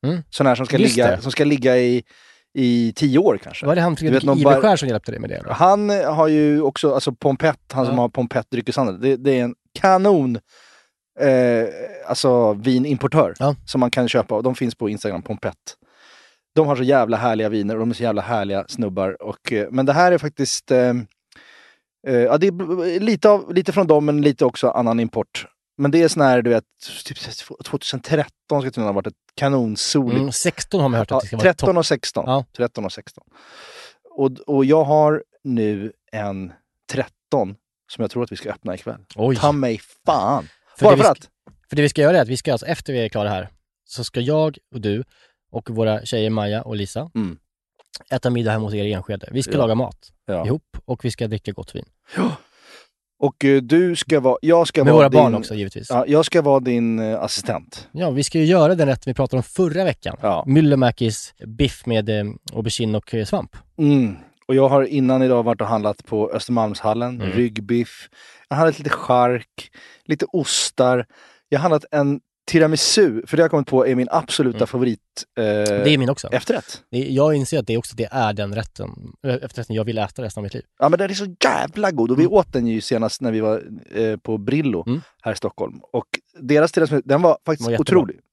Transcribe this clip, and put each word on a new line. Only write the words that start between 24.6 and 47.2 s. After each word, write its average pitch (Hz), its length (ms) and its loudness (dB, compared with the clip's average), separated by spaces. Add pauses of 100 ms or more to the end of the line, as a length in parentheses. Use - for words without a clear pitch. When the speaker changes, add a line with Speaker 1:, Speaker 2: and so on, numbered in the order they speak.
Speaker 2:
annan 117 300 0
import. - 480 -6 (300)
Men 143 140 0
det 170 120 6
är 160 40 6
sån 156 160 0
här, 127 180 4
du 117 80 0
vet, 113 140 2 (420)
typ - 120 -14 (460)
tvåtusen - 360 -8
tretton 147 640 -2
ska 131 80 -6
tydligen 120 160 -4
ha 101 80 -2
varit 98 140 -2
ett 101 60 -12 (220)
kanonsoligt. 127 840 0
Speaker 1:
Mm, 135 120 -2
sexton - 500 -4
har 139 80 2
man 117 100 0
hört 107 120 -2
att 127 40 -2
Speaker 2:
Ja, 135 40 2
Speaker 1:
det - 80 -6
ska - 100 -10
vara 107 60 -2
Speaker 2:
tretton 185 260 2
Speaker 1:
topp. 180 80 2
Speaker 2:
och 165 80 0
sexton. - 420 -4
Speaker 1:
Ja. 131 180 0 (120)
Speaker 2:
Tretton 117 280 -4
och 95 80 -8
sexton. - 300 -20 (920)
Och, 135 240 2
och 139 260 2
jag 156 180 6
har 151 400 2 (200)
nu 110 480 -2 (200)
en 98 400 -8 (400)
tretton 113 640 -4 (360)
som - 100 -8
jag 104 100 -4
tror 120 120 -4
att - 80 -10
vi 104 40 -14
ska 104 160 -14
öppna - 240 -10
ikväll. 107 240 -14 (160)
Speaker 1:
Oj. 123 200 0
Speaker 2:
Ta 147 160 2
mig 131 280 -2 (260)
fan. 117 420 0 (300)
Speaker 1:
För - 80 2
Speaker 2:
Bara 202 100 10
Speaker 1:
det 139 80 4
Speaker 2:
för - 0 -
Speaker 1:
vi 220 60 8
sk-, - 20 2
Speaker 2:
att. - 180 -6 (400)
Speaker 1:
för 143 60 -6
det 147 60 2
vi 147 80 4
ska 156 120 -2
göra 160 160 6
är 156 40 4
att 117 60 0
vi 127 100 -4
ska, - 140 -4
alltså, 120 160 -4
efter - 260 -6
vi 123 60 -2
är 113 100 -2
klara 104 200 -2
här, 95 200 -6 (360)
så - 180 -12
ska - 160 -8
jag 151 380 0 (180)
och 117 60 -10
du 107 220 -2 (480)
och - 180 -12
våra 110 360 -2
tjejer 110 240 -2
Maja 107 320 -2
och 113 140 -10
Lisa 113 400 -8
Speaker 2:
Mm. 92 220 -8 (720)